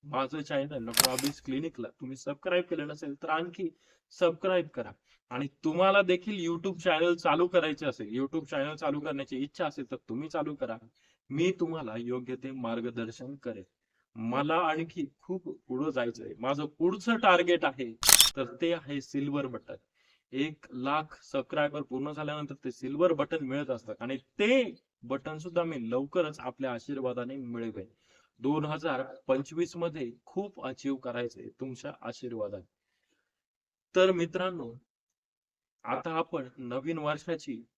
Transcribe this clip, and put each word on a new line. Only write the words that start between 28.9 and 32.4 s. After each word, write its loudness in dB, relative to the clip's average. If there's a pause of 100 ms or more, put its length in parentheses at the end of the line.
पंचवीस 0
मध्ये -2 (160)
खूप -6
अचीव्ह -4
करायचंय -6 (120)
तुमच्या -8 (100)
आशीर्वादाने. -8 (1200)